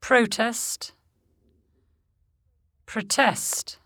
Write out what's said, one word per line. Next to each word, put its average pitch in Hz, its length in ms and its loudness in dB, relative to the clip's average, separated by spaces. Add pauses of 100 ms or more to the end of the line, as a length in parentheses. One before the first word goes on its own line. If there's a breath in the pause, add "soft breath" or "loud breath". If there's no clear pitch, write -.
Protest. 226 920 0 (1900)
Protest. - 1000 -2